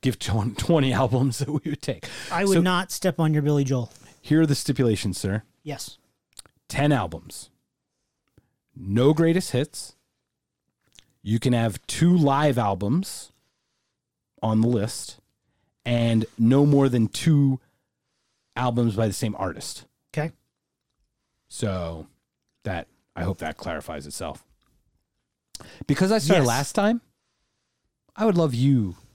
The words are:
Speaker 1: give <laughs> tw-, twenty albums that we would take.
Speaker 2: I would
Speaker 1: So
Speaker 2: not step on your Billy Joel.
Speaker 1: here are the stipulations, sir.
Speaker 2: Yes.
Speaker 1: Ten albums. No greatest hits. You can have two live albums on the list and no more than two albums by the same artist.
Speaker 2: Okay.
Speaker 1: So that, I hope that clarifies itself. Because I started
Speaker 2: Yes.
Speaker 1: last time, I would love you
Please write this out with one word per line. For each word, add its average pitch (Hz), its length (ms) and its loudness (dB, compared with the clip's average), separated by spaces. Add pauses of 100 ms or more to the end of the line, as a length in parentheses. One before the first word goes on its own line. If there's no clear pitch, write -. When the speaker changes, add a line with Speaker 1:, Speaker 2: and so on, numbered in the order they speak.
Speaker 1:
give - 180 -2
<laughs> - 0 -
tw-, 107 380 -4
twenty 143 380 2
albums 127 460 0
that 143 100 -4
we 147 100 -2 (100)
would 147 120 -8
take. - 260 -8 (240)
Speaker 2:
I 185 140 0
would 190 80 2
Speaker 1:
So 170 80 4
Speaker 2:
not 180 280 0
step - 300 -4
on 156 140 2
your 151 80 0
Billy 143 220 2
Joel. 127 280 -2 (300)
Speaker 1:
here 156 180 4
are 160 60 4
the 143 80 2
stipulations, 113 640 0
sir. 104 240 -4 (200)
Speaker 2:
Yes. - 360 -14 (720)
Speaker 1:
Ten 147 220 0
albums. 87 600 -4 (1200)
No 107 380 2
greatest 165 380 2
hits. - 440 -6 (1300)
You 110 140 0
can 123 140 0
have 113 340 -2
two 175 300 2
live 143 420 2
albums 104 720 -2 (1120)
on 110 200 2
the 117 60 4
list 110 500 -4 (680)
and 117 400 2 (140)
no 123 280 6
more 139 220 4
than 120 200 2
two 143 520 2 (960)
albums 120 400 0
by 113 100 0
the 101 60 -2
same 107 260 -6
artist. - 460 -8 (320)
Speaker 2:
Okay. 156 160 -6 (1160)
Speaker 1:
So 85 580 -6 (580)
that, 92 240 -8 (260)
I 85 100 -8
hope 92 140 -6
that 78 180 -10
clarifies 78 500 -10
itself. 76 380 -12 (1400)
Because 185 240 2
I 220 80 2
started 160 240 4
Speaker 2:
Yes. 123 60 4
Speaker 1:
last 131 240 -2
time, 214 280 0 (1160)
I 214 80 -2
would 208 120 4
love 156 180 2
you 120 420 2 (180)